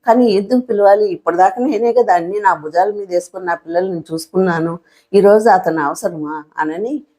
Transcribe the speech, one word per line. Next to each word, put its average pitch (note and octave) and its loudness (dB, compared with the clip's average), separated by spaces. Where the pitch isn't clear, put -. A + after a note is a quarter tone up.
కానీ B3 4
ఎందుకు G#3 0
పిలవాలి? G#3 2
ఇప్పటిదాకా F3+ 0
నేనే A#3 -2
కదా A3 2
అన్నీ F3 -2
నా G3 2
భుజాల E3 -2
మీద G#3 -8
వేసుకుని F3+ -4
నా E3+ -2
పిల్లల్ని F3 -4
చూసుకున్నాను, E3 -4
ఈరోజు G3+ 6
అతను E3+ 2
అవసరమా?" D#3 -6
అనని G3 -6